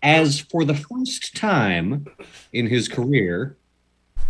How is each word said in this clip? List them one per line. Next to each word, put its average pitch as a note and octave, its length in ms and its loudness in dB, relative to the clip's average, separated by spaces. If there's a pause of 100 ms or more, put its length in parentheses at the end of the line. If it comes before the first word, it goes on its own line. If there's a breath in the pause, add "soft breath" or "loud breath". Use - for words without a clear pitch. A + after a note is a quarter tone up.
As D3+ 380 4
for - 240 -2
the D3 100 2
first B3 600 -6
time A#2+ 720 0 (460 loud breath)
in A#2 140 0
his A2+ 220 0
career, A#2+ 680 0 (720)